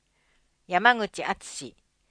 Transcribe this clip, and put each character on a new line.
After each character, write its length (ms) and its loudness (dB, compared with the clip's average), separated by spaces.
山 280 4
口 260 -6
敦、 540 -8